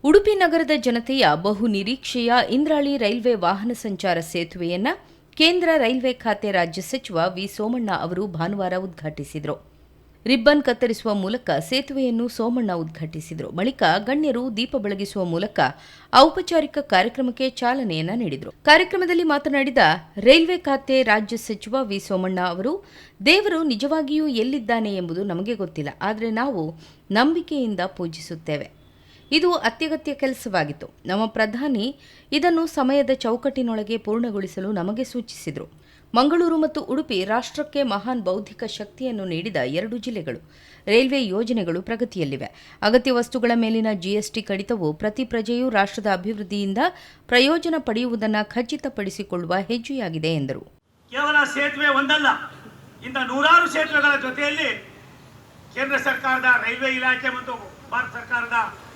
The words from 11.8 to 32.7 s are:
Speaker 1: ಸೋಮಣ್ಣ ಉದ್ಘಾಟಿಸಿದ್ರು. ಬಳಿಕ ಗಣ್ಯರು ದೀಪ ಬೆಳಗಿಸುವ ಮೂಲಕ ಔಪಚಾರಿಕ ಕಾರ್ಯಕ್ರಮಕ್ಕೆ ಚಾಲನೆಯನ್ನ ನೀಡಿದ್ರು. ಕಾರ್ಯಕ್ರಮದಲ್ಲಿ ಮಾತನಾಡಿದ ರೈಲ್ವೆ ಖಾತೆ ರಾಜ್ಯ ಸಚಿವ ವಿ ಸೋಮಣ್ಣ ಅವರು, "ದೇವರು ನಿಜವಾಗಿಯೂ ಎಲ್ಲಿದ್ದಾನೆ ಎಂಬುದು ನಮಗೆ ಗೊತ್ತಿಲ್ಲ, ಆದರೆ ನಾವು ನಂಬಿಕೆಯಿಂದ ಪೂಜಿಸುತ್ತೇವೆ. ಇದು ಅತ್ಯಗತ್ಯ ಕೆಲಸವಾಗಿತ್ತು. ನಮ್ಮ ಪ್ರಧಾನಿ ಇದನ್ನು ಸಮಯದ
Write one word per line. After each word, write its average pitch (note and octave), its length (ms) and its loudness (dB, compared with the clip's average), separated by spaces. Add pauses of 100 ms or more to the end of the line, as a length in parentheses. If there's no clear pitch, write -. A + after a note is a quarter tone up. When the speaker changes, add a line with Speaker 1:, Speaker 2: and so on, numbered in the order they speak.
Speaker 1:
ಸೋಮಣ್ಣ A#3 460 -2
ಉದ್ಘಾಟಿಸಿದ್ರು. D#3+ 760 -8
ಬಳಿಕ G3+ 320 -2 (140)
ಗಣ್ಯರು B3 600 -2
ದೀಪ B3+ 180 -4
ಬೆಳಗಿಸುವ G3+ 500 -2
ಮೂಲಕ F3 340 -2 (560)
ಔಪಚಾರಿಕ D#4+ 640 6
ಕಾರ್ಯಕ್ರಮಕ್ಕೆ B3 720 0
ಚಾಲನೆಯನ್ನ A#3+ 680 -2
ನೀಡಿದ್ರು. E3 360 -4
ಕಾರ್ಯಕ್ರಮದಲ್ಲಿ F4+ 720 4
ಮಾತನಾಡಿದ C#4+ 540 2 (400)
ರೈಲ್ವೆ D#4+ 400 6
ಖಾತೆ C4+ 460 2
ರಾಜ್ಯ G#3+ 340 2
ಸಚಿವ G#3+ 440 -8
ವಿ G3+ 180 -4
ಸೋಮಣ್ಣ F#3 480 -2
ಅವರು, G3 360 -4 (420)
"ದೇವರು F4+ 380 4
ನಿಜವಾಗಿಯೂ D4 640 0
ಎಲ್ಲಿದ್ದಾನೆ A#3 680 -2
ಎಂಬುದು F3+ 280 -4
ನಮಗೆ G3+ 320 -2
ಗೊತ್ತಿಲ್ಲ, E3 340 -6 (120)
ಆದರೆ A3 300 -2
ನಾವು G#3+ 420 -2 (380)
ನಂಬಿಕೆಯಿಂದ C4 680 2
ಪೂಜಿಸುತ್ತೇವೆ. E3 1000 -6 (520)
ಇದು E4 220 4
ಅತ್ಯಗತ್ಯ D4+ 600 -2
ಕೆಲಸವಾಗಿತ್ತು. G3 760 -4 (160)
ನಮ್ಮ G3+ 200 0
ಪ್ರಧಾನಿ A3+ 720 -2 (320)
ಇದನ್ನು E4 360 2
ಸಮಯದ C4+ 460 2